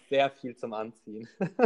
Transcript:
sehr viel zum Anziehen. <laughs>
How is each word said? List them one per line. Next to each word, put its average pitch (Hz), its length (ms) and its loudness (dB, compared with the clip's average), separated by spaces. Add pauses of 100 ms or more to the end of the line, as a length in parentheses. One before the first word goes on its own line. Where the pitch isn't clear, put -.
sehr 135 220 4
viel 123 260 -12
zum 117 160 -8
Anziehen. 110 560 -10 (100)
<laughs> - 0 - (280)